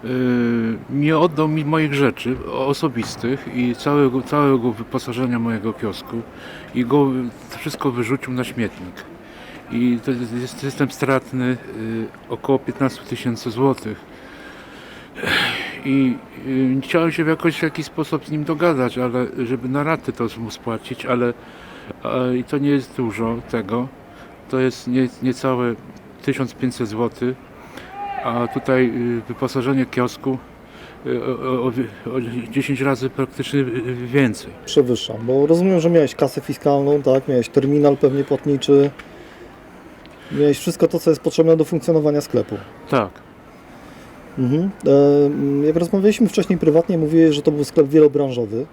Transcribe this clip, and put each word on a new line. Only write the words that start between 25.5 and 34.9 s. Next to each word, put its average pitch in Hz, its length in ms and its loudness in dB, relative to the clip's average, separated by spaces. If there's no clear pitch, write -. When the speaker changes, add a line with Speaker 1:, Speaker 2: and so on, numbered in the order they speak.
Speaker 1:
tysiąc 131 320 -4
pięćset 123 340 -4
złotych, 120 480 -4
a 120 300 -2
tutaj, 127 300 2
e, - 100 -4
wyposażenie 127 580 -2
kiosku, 127 520 -2
e, 123 180 -4
o, 127 280 -4
o, 123 100 -2
o 127 80 0
wie-, 117 180 -4
o 120 340 -6
dziesięć 135 300 -2
razy 131 300 0
praktycznie, 135 500 -4
e, 123 320 -4
więcej. 123 440 0
Speaker 2:
Przewyższam, 123 520 2